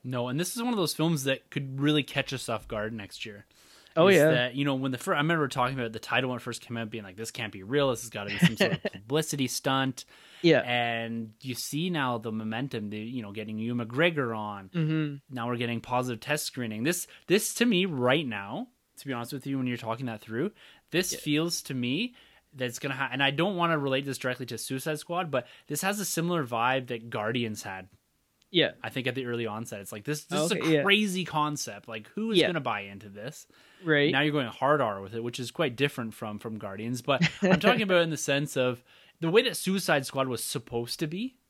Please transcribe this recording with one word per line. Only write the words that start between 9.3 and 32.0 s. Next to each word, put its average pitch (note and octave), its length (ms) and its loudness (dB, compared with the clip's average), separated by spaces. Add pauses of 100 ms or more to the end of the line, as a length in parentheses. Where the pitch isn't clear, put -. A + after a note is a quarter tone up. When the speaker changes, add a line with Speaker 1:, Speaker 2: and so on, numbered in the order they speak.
Speaker 1:
stunt." C3+ 560 -2 (380)
Speaker 2:
Yeah. D#3+ 180 8
Speaker 1:
And A#2 800 -2
you C3 160 -6
see E3 340 -2
now C3 280 0
the A2 120 -4
momentum, A2 600 -4
the, G#2+ 80 -6
you A#2+ 240 -6
know, G2+ 100 -10
getting G#2+ 260 -8
Ewan A#2 260 -2
McGregor C3 540 0
on. G2+ 300 -6
Speaker 2:
Mm-hmm. D#3 680 -2
Speaker 1:
Now A#2+ 140 -2
we're B2 80 0
getting A#2 240 -2
positive B2 400 -2
test D3+ 240 -2
screening. A2+ 400 -4
This, F3 240 0 (180)
this G3+ 280 2
to A#3+ 120 4
me F#3+ 200 4
right C#3 380 4
now, A#2 440 -6 (300)
to - 80 -14
be C3+ 60 -4
honest A#2 200 -4
with C#3 160 -8
you, C#3 100 -2
when B2+ 80 0
you're B2 100 0
talking A#2 300 -4
that A2+ 140 -6
through, B2 320 -2 (400)
this F3+ 200 0
Speaker 2:
Yeah. - 60 -6
Speaker 1:
feels D#3 440 0
to C#3 120 -8
me C#3 400 -2 (400)
that B2+ 120 -4
it's A#2+ 120 -6
gonna C#3 160 -4
ha-, C3 160 -2
and C3 100 -2
I C#3 120 4
don't F3 240 2
wanna E3+ 220 2
relate C#3 260 0
this C3+ 140 -4
directly B2+ 280 -4
to A2+ 120 -8
Suicide D3+ 420 -4
Squad, F3 320 -4
but B2+ 160 0 (180)
this D3 160 -4
has G#3 160 0
a G3 60 -4
similar E3 420 0
vibe B2 400 2
that A#2 240 -6
Guardians A2+ 540 -2
had. F#2+ 240 -10 (640)
Speaker 2:
Yeah. D3+ 220 4 (100)
Speaker 1:
I A2 80 -6
think B2+ 180 -4
at A#2+ 80 -2
the B2+ 100 -4
early A#2 200 -2
onset, A2 340 -8
it's G2 120 -14
like, G#2+ 120 -12
this, D3 200 -6
this - 160 -2
is E3+ 120 2
a F3+ 80 0
Speaker 2:
Okay, D#3+ 160 4
yeah. C#3+ 60 4
Speaker 1:
crazy G3 420 4
concept. D3 640 -2
Like, A2 260 -10